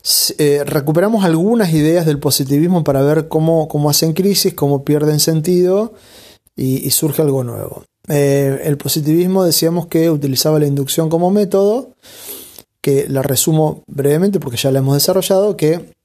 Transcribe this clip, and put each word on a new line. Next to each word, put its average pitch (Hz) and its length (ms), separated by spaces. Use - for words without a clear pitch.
s-, - 340
eh, 143 260
recuperamos 175 600
algunas 180 480
ideas 160 320
del 147 140
positivismo 147 640
para 135 180
ver 156 260
cómo, 160 400
cómo 147 220
hacen 160 240
crisis, 190 400
cómo 143 320
pierden 151 340
sentido 180 760
y, 131 300
y 139 60
surge 156 320
algo 135 200
nuevo. 113 400
Eh, 139 560
el 147 140
positivismo 165 680
decíamos 165 440
que 165 240
utilizaba 151 480
la 147 80
inducción 143 420
como 175 220
método, 202 640
que 139 300
la 135 140
resumo 156 640
brevemente 156 520
porque 127 180
ya 139 120
la 135 100
hemos 135 140
desarrollado, 190 640
que 156 480